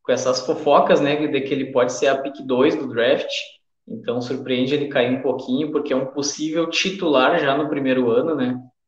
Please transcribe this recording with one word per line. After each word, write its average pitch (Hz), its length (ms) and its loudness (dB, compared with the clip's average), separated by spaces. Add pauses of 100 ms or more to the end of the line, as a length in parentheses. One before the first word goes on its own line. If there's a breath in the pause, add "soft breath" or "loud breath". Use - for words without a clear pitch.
com 135 100 -2
essas 127 280 0
fofocas, - 600 4
né? 147 260 0
De 135 140 0
que 147 120 -4
ele 131 180 -4
pode 127 200 2
ser - 160 0
a 135 100 2
pick - 280 -8
dois 131 300 4
do 139 120 -6
draft. 117 420 0 (580)
Então, 120 340 -6
surpreende 127 520 -2
ele 143 140 -2
cair 127 240 0
um 131 100 -2
pouquinho, 135 500 -2
porque 147 200 -2
é 131 40 2
um 131 120 -2
possível 156 600 -4
titular 160 720 2
já 139 180 0
no 147 100 -2
primeiro 131 420 0
ano, 147 260 2
né? 127 220 -2 (300)